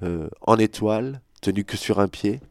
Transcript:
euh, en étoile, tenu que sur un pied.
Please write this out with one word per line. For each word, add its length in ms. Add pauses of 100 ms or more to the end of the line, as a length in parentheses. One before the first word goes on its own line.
euh, 260 (120)
en 160
étoile, 640 (200)
tenu 240
que 100
sur 240
un 80
pied. 320 (120)